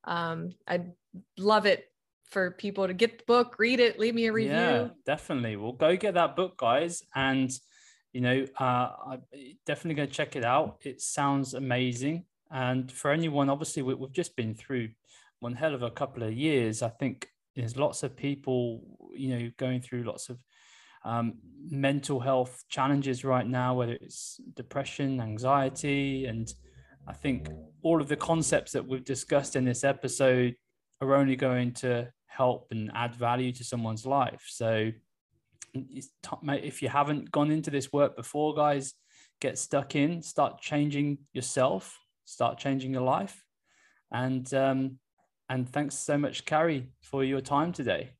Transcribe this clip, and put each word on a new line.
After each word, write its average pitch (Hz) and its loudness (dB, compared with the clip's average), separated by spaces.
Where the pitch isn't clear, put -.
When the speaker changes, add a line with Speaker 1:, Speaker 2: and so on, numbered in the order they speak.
Speaker 1:
um, 170 -4
I'd 175 -2
love 202 4
it 190 4
for 180 -2
people 196 -2
to 185 -2
get 226 2
the - -20
book, 240 4
read 233 4
it, 233 6
leave 226 2
me 226 2
a 220 2
review. 220 2
Speaker 2:
Yeah, 190 4
definitely. 127 -2
Well, 107 -6
go 156 4
get 190 0
that 165 2
book, 180 -2
guys. 143 2
And, 135 2
you 123 -4
know, 127 2
uh, 123 2
I'm 131 -10
definitely 151 -4
gonna 143 0
check 147 -4
it 120 -2
out. 127 2
It - -10
sounds 139 0
amazing. 127 0
And 127 -2
for - -2
anyone, 147 2
obviously, 147 -2
we, 131 -2
we've 135 -10
just - -4
been 110 -2
through 117 -4
one 120 -6
hell 147 0
of 123 -4
a 120 -2
couple 131 -6
of 110 -4
years. 120 2
I 113 -2
think - -6
there's 120 -6
lots - -2
of 127 -6
people, 127 -4
you 131 -4
know, 120 -6
going 127 -2
through 123 -6
lots - -8
of, 123 -12
um, 117 -2
mental 139 0
health 127 0
challenges 135 0
right 127 2
now, 127 0
whether 120 0
it's - -14
depression, 135 -4
anxiety. 135 0
And 113 -4
I - -12
think - -4
all 160 4
of 139 -2
the 151 2
concepts 160 0
that 127 -4
we've 131 -4
discussed 139 0
in 131 2
this 123 0
episode 127 4
are 135 4
only 135 6
going 127 0
to 123 -2
help - 0
and 110 -4
add 120 -2
value 123 0
to 123 -10
someone's 113 -4
life. 135 0
So 113 0
it's - -10
t-, - -8
mate, 143 -2
if - -10
you 135 -2
haven't 143 0
gone 151 4
into 156 0
this 139 -2
work 143 4
before, 151 -2
guys, 143 0
get - -4
stuck 139 -2
in, 156 2
start - -2
changing 147 0
yourself, 135 -2
start - -2
changing 135 -2
your 127 -2
life. 165 -2
And, 127 -2
um, 135 2
and 127 -2
thanks 147 -2
so - -2
much, - -2
Carrie, 151 0
for 135 -2
your 135 0
time 147 0
today. 110 -2